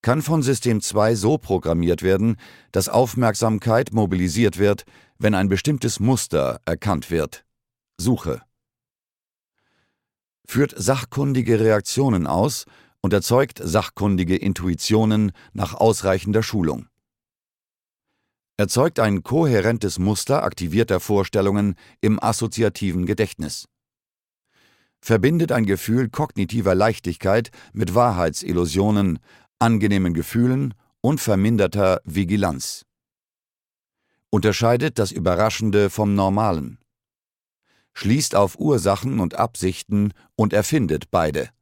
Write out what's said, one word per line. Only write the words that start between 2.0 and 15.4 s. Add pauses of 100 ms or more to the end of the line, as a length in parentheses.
werden, (340)
dass
Aufmerksamkeit
mobilisiert
wird, (320)
wenn
ein
bestimmtes
Muster
erkannt
wird. (540)
Suche. (2000)
Führt
sachkundige
Reaktionen
aus (380)
und
erzeugt
sachkundige
Intuitionen (180)